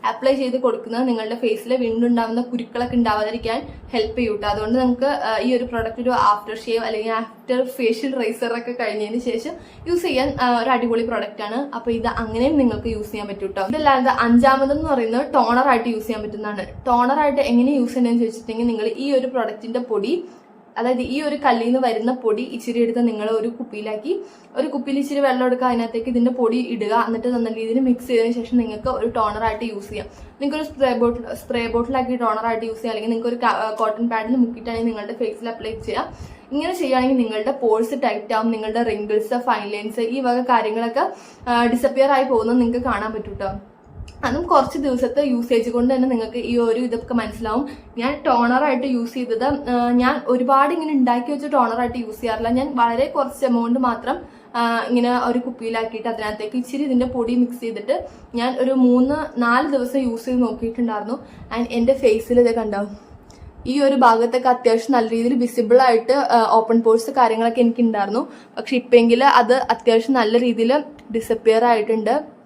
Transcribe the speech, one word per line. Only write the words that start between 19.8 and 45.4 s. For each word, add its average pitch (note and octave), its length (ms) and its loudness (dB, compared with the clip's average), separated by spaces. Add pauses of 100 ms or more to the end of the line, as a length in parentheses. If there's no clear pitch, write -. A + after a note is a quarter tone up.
പൊടി, A#3 440 -2 (540)
അതായത് B3 220 0
ഈ C4 220 -4
ഒരു D4 140 -2
കല്ലിൽ B3 280 2
നിന്ന് B3 140 2
വരുന്ന A#3 340 0
പൊടി A3+ 300 -2
ഇച്ചിരി A#3 380 -4
എടുത്ത് A#3 280 2
നിങ്ങൾ G#3+ 220 -2
ഒരു A3 180 -2
കുപ്പിയിലാക്കി, G#3+ 720 -6 (360)
ഒരു D4 120 -2
കുപ്പിയിൽ C#4 300 -4
ഇച്ചിരി C#4 220 -2
വെള്ളം B3+ 260 2
എടുക്കുക, B3+ 200 0
അതിനകത്തേക്ക് A#3 420 -2
ഇതിന്റെ A#3+ 220 2
പൊടി A#3+ 260 0
ഇടുക, A3+ 500 0
എന്നിട്ട് A#3 220 -4
നല്ല A3+ 260 -2
രീതിയിൽ A3+ 260 -2
മിക്സ് B3 260 0
ചെയ്തതിന് A#3 260 2
ശേഷം A#3 240 -2
നിങ്ങൾക്ക് A3 320 -2
ഒരു A3+ 180 -2
ടോണർ A3 380 -2
ആയിട്ട് A3 200 -2
യൂസ് G#3 240 -8
ചെയ്യാം. G3+ 180 -10 (340)
നിങ്ങൾക്ക് D4 240 -2
ഒരു D4 100 -12
സ്പ്രേ B3+ 240 2
ബോട്ടിൽ, A#3 360 0
സ്പ്രേ A#3 320 -4
ബോട്ടിലാക്കി A#3+ 500 -2
ടോണർ A3+ 300 -2
ആയിട്ട് A3+ 200 -2
യൂസ് A3 160 -8
ചെയ്യാം, A3 140 -6
അല്ലെങ്കിൽ A3 140 -6
നിങ്ങൾക്ക് A3+ 180 -2
ഒരു A#3+ 80 -4
ക-, A3 420 -2
കോട്ടൺ A3+ 300 -2
പാഡിൽ A3+ 280 -2
മുക്കിയിട്ടാണെങ്കിൽ A#3 500 -2
നിങ്ങളുടെ A3 260 -6
ഫേസിൽ A3+ 360 -6
അപ്ലൈ A3 220 -8
ചെയ്യാം. - 440 -6 (380)
ഇങ്ങനെ D#4+ 200 -2
ചെയ്യുകയാണെങ്കിൽ C4 440 2
നിങ്ങളുടെ A3 360 0
പോഴ്സ് A#3 420 0 (100)
ടൈറ്റ് - 300 -2
ആവും, A3+ 160 0
നിങ്ങളുടെ G#3+ 320 -2
റിങ്കിൾസ്, G#3+ 560 -2
ഫൈൻ G#3+ 320 -2
ലൈൻസ്, G#3+ 300 -6
ഈ A#3+ 200 -2
വക B3 200 0
കാര്യങ്ങളൊക്കെ, A#3 680 0 (380)
ആ, A#3+ 160 2
ഡിസപ്പിയർ C4+ 460 2
ആയി C4+ 140 4
പോകുന്നത് A#3+ 360 2
നിങ്ങൾക്ക് A#3+ 240 0
കാണാൻ A3 280 -2
പറ്റും G#3 220 -8
ട്ടോ. G3+ 400 -8 (500)
അതും C#4+ 220 -2
കുറച്ച് C#4+ 320 2
ദിവസത്തെ C4 440 0
യൂസേജ് A#3 480 0